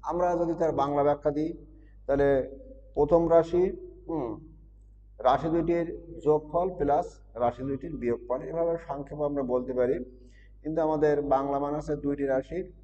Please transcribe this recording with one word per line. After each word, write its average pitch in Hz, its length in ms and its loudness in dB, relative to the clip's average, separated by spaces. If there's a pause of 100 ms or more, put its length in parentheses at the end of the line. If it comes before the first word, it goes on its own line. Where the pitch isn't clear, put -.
আমরা 175 180 0 (140)
যদি 170 200 0
তার 160 100 2 (100)
বাংলা 143 260 2
ব্যাখ্যা 147 240 2
দিই, 151 200 -2 (540)
তাহলে 139 240 4 (680)
প্রথম 147 260 6 (140)
রাশি, 165 280 6 (440)
হুম, 147 240 -6 (960)
রাশি 139 260 2
দুইটির 170 340 0 (380)
যোগফল 151 420 2 (120)
প্লাস 143 280 2 (360)
রাশি 120 260 0
দুইটির 139 320 -6
বিয়োগফল, 120 380 -2 (100)
এভাবে 165 240 -2 (140)
সংক্ষেপে 143 420 -8
আমরা 143 140 -4 (100)
বলতে 127 260 -2
পারি। 127 160 2 (680)
কিন্তু 160 260 -4
আমাদের 151 340 4
বাংলা 139 420 0
মান 143 180 -4
আছে 151 120 -4 (120)
দুইটি 143 200 -2
রাশির 135 400 -2 (180)